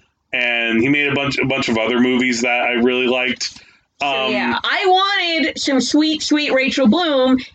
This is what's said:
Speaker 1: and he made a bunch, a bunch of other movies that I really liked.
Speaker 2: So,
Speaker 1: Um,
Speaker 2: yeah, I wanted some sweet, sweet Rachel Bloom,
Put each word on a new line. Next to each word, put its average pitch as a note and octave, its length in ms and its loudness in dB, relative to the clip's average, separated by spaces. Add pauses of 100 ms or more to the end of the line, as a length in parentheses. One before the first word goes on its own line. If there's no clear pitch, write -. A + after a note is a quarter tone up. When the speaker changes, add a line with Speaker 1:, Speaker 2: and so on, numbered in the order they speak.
(340)
Speaker 1:
and A#2 480 0
he C3 80 2
made C#3+ 180 0
a C#3 80 -2
bunch, C3+ 220 -2
a C3+ 80 -2
bunch C3 240 -2
of A2+ 80 0
other A2+ 240 0
movies B2+ 400 0
that A#2+ 220 0
I A#2+ 100 -2
really B2 340 2
liked. B2+ 540 -4 (400)
Speaker 2:
So, C#3+ 60 -2
Speaker 1:
Um, C3+ 260 -2
Speaker 2:
yeah, B2 300 -2
I D#4 240 -2
wanted F#4 720 0
some C4+ 200 0
sweet, D4+ 420 0
sweet D4 320 0
Rachel C4 340 2
Bloom, C4 500 2 (180)